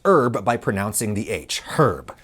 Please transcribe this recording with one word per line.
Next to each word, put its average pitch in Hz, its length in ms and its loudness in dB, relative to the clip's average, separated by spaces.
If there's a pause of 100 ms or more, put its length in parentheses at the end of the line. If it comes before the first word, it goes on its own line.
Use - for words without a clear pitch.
herb 123 400 4
by 120 120 2
pronouncing 107 580 -2
the 101 160 -4
H, - 300 -6 (180)
herb. 98 460 2